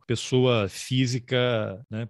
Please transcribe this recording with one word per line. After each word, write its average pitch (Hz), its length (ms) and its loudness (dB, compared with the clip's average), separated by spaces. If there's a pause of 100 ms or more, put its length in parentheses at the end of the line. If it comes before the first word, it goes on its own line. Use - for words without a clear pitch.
pessoa 120 640 2
física, 123 1200 -2
né, 110 200 -8